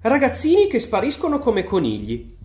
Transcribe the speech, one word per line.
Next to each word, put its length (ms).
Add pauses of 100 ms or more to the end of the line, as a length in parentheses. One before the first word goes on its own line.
Ragazzini 680
che 100
spariscono 600
come 240
conigli. 800